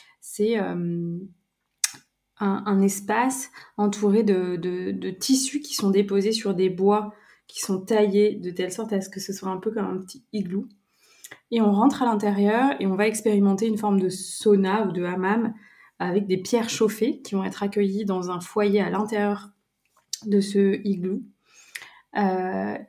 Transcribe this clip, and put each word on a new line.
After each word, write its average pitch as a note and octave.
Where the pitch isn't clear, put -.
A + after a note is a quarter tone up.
c'est, A3
euh, E3+
un, G3+
un G3+
espace G#3+
entouré G#3
de, F#3
de, F3+
de F#3+
tissus C4
qui -
sont G3+
déposés G3
sur G#3+
des F#3
bois G3+
qui -
sont F#3+
taillés G#3
de F3+
telle F#3
sorte A3
à G3
ce -
que F#3+
ce F#3+
soit F#3+
un F#3
peu G#3+
comme G#3+
un F#3
petit -
igloo. G3
Et A#3
on G#3
rentre A#3
à -
l'intérieur G#3+
et F#3+
on F#3+
va G#3
expérimenter G#3
une G#3+
forme G#3
de F#3
sauna G3
ou F3+
de F3
hammam F#3+
avec F#3
des F#3
pierres A3+
chauffées A3
qui -
vont F#3+
être F#3+
accueillies G3+
dans F#3
un F3
foyer G#3
à F3
l'intérieur G#3
de G3+
ce G3
igloo. F#3+
Euh, F#3+